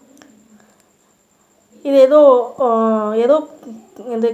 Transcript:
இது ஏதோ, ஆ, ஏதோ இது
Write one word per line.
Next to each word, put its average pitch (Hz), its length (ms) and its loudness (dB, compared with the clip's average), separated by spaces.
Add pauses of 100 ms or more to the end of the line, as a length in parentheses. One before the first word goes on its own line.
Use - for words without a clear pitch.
(1900)
இது 277 80 0 (100)
ஏதோ, 294 140 4 (440)
ஆ, - 20 0 (600)
ஏதோ 285 100 2 (800)
இது 226 180 -4